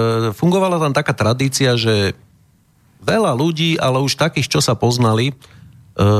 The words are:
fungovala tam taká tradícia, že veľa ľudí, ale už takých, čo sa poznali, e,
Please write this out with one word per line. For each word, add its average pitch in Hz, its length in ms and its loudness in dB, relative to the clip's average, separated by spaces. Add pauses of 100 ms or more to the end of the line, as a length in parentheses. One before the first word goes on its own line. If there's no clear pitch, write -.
(320)
fungovala 180 480 0
tam 151 120 -2
taká 147 200 -2
tradícia, 127 640 0
že 107 400 0 (840)
veľa 202 320 0
ľudí, 160 440 -2
ale 131 240 0
už 135 160 -2
takých, 151 340 -2
čo 151 100 -2
sa 117 160 0
poznali, 120 560 0
e, - 720 -8 (160)